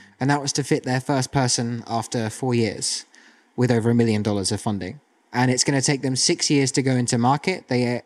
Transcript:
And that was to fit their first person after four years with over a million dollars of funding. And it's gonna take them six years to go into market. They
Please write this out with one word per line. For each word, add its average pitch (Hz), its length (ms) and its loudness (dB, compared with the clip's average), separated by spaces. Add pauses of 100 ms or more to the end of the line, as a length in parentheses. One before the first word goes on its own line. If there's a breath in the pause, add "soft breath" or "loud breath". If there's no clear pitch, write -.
(200 loud breath)
And 131 100 0
that 143 120 2
was 143 120 -6
to 143 100 -2
fit 147 200 0
their 131 160 -2
first 131 320 -2
person 120 560 0
after 113 420 -4
four 127 240 -4
years - 520 -2 (500 soft breath)
with 123 160 2
over 117 180 2
a 120 60 4
million 113 260 4
dollars 104 300 0
of 104 80 -2
funding. 98 400 -6 (320)
And 123 180 2
it's 127 140 2
gonna 139 180 2
take 135 200 0
them 131 160 -2
six - 320 0
years 139 240 2
to 143 80 0
go 131 160 2
into 123 200 0
market. 143 520 0
They 123 360 0